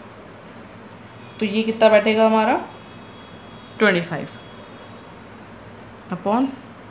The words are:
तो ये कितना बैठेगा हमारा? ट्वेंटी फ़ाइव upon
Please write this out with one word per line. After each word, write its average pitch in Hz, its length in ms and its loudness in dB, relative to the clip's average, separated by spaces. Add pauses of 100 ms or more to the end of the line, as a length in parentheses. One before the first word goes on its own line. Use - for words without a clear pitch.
(1400)
तो 220 60 2
ये 208 160 2
कितना 220 260 6
बैठेगा 220 380 8
हमारा? 220 340 4 (1160)
ट्वेंटी 190 220 4
फ़ाइव 165 280 -6 (1800)
upon 214 340 2 (440)